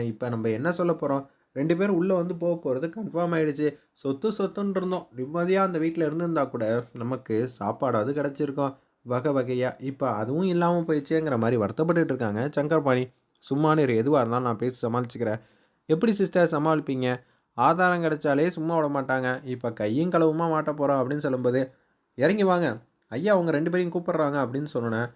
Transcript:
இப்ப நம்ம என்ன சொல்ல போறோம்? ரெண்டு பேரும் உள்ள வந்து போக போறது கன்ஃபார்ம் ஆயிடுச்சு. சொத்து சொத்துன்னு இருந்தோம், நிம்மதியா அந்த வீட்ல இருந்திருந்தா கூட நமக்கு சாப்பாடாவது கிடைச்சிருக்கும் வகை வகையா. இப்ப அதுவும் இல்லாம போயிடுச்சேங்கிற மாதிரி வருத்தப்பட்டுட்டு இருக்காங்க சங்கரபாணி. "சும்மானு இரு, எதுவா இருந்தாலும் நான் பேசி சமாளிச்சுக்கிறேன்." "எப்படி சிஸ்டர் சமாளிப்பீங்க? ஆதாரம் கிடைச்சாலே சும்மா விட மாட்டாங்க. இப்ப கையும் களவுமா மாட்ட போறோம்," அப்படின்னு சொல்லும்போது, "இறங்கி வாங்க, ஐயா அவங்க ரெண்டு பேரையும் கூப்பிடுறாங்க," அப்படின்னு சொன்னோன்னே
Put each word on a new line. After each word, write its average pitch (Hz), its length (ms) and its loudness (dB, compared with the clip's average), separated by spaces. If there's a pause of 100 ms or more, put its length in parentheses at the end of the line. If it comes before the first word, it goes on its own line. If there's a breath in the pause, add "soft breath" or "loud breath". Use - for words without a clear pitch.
இப்ப 117 240 -4
நம்ம 113 200 -2
என்ன 120 220 0
சொல்ல 170 220 0
போறோம்? 139 300 -2 (320 soft breath)
ரெண்டு 147 200 0
பேரும் 190 220 0
உள்ள 185 160 2
வந்து 175 220 0
போக 170 200 -2
போறது 147 340 -4
கன்ஃபார்ம் 170 440 -4
ஆயிடுச்சு. 151 340 0 (260 loud breath)
சொத்து 139 380 -4
சொத்துன்னு 196 460 -4
இருந்தோம், 180 280 -4 (100)
நிம்மதியா 175 480 0
அந்த 180 160 -2
வீட்ல 160 260 0
இருந்திருந்தா 160 400 0
கூட 117 200 -4 (280)
நமக்கு 123 420 -4 (180)
சாப்பாடாவது 117 600 -2
கிடைச்சிருக்கும் 143 600 -4 (320 loud breath)
வகை 123 260 -2
வகையா. 127 380 0 (100)
இப்ப 135 240 -6 (120)
அதுவும் 139 340 -2
இல்லாம 175 320 2
போயிடுச்சேங்கிற 156 560 0
மாதிரி 117 200 2
வருத்தப்பட்டுட்டு 156 560 2
இருக்காங்க 110 280 -2 (120)
சங்கரபாணி. 143 500 2 (400)
"சும்மானு 156 380 2
இரு, 123 140 4
எதுவா 135 240 4
இருந்தாலும் 123 280 0
நான் 113 140 -2
பேசி 123 180 -2
சமாளிச்சுக்கிறேன்." 117 600 -2 (500 soft breath)
"எப்படி 175 240 4
சிஸ்டர் 180 380 2
சமாளிப்பீங்க? 151 560 0 (500 soft breath)
ஆதாரம் 170 460 4
கிடைச்சாலே 151 460 2
சும்மா 165 260 -2
விட 156 140 2
மாட்டாங்க. 131 400 0 (160)
இப்ப 123 260 -4
கையும் 123 420 -2
களவுமா 165 340 2
மாட்ட 156 240 0
போறோம்," 143 280 0
அப்படின்னு 143 260 -2
சொல்லும்போது, 127 360 0 (560 soft breath)
"இறங்கி 190 280 2
வாங்க, 175 220 4 (440)
ஐயா 156 220 0
அவங்க 170 180 2
ரெண்டு 156 200 0
பேரையும் 175 220 -2
கூப்பிடுறாங்க," 160 460 0
அப்படின்னு 135 320 -4
சொன்னோன்னே 117 320 -2 (120)